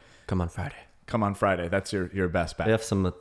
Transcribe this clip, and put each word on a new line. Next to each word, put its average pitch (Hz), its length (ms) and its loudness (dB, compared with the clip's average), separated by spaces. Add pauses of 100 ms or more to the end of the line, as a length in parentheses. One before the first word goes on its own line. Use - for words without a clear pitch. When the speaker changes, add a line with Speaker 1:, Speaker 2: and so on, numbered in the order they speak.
(260)
Speaker 1:
Come 92 140 0
on 85 80 0
Friday. - 280 -8 (300)
Speaker 2:
Come 113 160 -2
on 101 120 0
Friday. 90 340 2
That's 95 240 -2
your, 92 200 -2
your 95 160 0
best 85 300 -2
bet. 87 80 0
Speaker 1:
We 110 60 6
have 110 100 2
some, 95 380 0